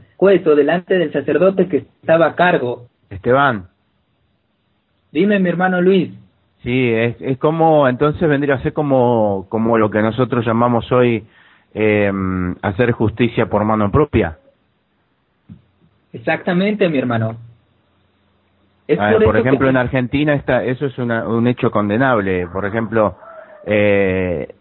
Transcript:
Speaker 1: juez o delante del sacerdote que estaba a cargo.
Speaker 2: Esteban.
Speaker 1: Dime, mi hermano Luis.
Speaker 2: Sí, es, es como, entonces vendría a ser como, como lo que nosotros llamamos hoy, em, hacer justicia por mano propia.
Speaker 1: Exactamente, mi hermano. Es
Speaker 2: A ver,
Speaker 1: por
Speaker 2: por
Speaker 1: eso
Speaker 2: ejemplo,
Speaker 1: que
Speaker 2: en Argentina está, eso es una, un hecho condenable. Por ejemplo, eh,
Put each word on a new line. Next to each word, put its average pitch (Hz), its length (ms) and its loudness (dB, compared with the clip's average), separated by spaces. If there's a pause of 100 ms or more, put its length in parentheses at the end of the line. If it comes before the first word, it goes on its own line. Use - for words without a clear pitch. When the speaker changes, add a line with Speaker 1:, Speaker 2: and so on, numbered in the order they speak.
(160)
Speaker 1:
juez 180 300 2
o 151 80 4
delante 170 440 2
del 160 140 -2
sacerdote 175 560 0
que 143 100 -2 (220)
estaba 165 260 2
a 147 80 -4
cargo. 139 520 0 (240)
Speaker 2:
Esteban. 117 580 0 (1400)
Speaker 1:
Dime, 196 280 0
mi 185 100 0
hermano 180 320 0
Luis. 180 300 2 (520)
Speaker 2:
Sí, 123 300 0
es, 117 280 0
es 131 180 -4
como, 156 500 2
entonces 147 400 0
vendría 143 260 0
a 131 80 -4
ser 151 100 -4
como, 120 760 0
como 113 300 0
lo 107 120 2
que 107 100 0
nosotros 117 460 0
llamamos 120 460 0
hoy, 120 320 2 (500)
em, 98 880 0
hacer 117 300 0
justicia 117 540 -2
por 104 180 -2
mano 107 260 0
propia. 107 480 0 (1700)
Speaker 1:
Exactamente, 180 760 -2
mi 147 100 -2
hermano. 113 380 -2 (1500)
Es 165 120 0
Speaker 2:
A 101 80 -2
ver, 107 100 2
Speaker 1:
por 110 80 2
Speaker 2:
por 107 120 2
Speaker 1:
eso 117 100 0
Speaker 2:
ejemplo, 131 200 0
Speaker 1:
que 135 40 2
Speaker 2:
en 131 60 0
Argentina 131 580 -2
está, 127 300 -2
eso 127 220 -4
es 131 120 -10
una, 117 280 -4
un 117 200 0
hecho 123 240 0
condenable. 104 760 0
Por 92 180 -8
ejemplo, 107 520 -2 (480)
eh, 95 960 0